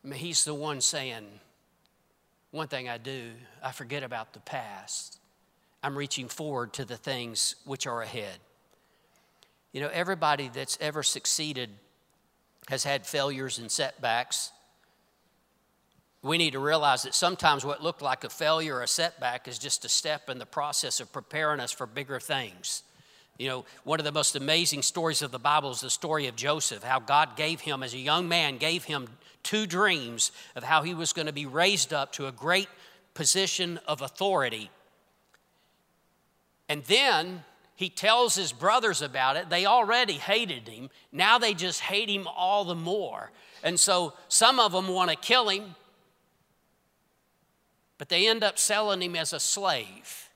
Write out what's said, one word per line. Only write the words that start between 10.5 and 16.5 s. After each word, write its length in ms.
ever 240
succeeded 760
has 160
had 220
failures 520
and 140
setbacks. 800
We 160
need 140